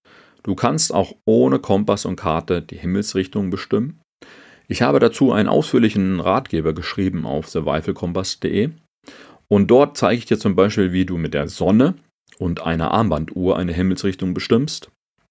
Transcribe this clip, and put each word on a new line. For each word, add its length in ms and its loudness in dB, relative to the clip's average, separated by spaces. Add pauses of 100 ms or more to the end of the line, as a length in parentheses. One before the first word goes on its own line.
(440)
Du 100 -2
kannst 400 -2
auch 220 0 (100)
ohne 340 4
Kompass 460 0
und 120 -6
Karte 440 -2
die 160 -14
Himmelsrichtung 720 -4
bestimmen. 500 -4 (680)
Ich 140 -4
habe 180 2
dazu 320 4
einen 180 2
ausführlichen 680 2
Ratgeber 540 0
geschrieben 520 -4
auf 240 -6
survivalkompass 840 -4
punkt 80 -16
de 260 0 (800)
und 200 4
dort 300 6
zeige 200 2
ich 80 -8
dir 140 0
zum 160 -2
Beispiel, 380 2
wie 120 2
du 120 -4
mit 160 -4
der 160 -2
Sonne 460 4 (420)
und 240 -4
einer 300 -2
Armbanduhr 680 0
eine 160 -4
Himmelsrichtung 600 -2
bestimmst 560 -2 (420)